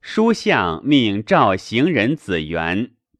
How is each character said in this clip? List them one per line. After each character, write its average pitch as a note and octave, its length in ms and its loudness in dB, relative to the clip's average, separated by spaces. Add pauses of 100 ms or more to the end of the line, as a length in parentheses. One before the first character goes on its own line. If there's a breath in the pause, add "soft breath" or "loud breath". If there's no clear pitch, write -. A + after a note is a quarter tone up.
书 A3+ 320 0
相 A2 520 -2
命 A2+ 400 2
召 B2 320 2
行 B2 340 -2
人 B2+ 240 0
子 F#2 260 -4
元。 E2 540 -4 (260)